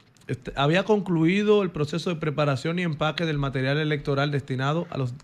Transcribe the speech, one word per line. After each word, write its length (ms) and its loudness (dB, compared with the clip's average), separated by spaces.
este, 300 -8
había 280 2
concluido 800 4
el 80 -2
proceso 400 -4
de 60 -2
preparación 640 -2
y 20 -2
empaque 440 -2
del 120 0
material 400 0
electoral 540 0
destinado 580 -2
a 80 -6
los 260 -4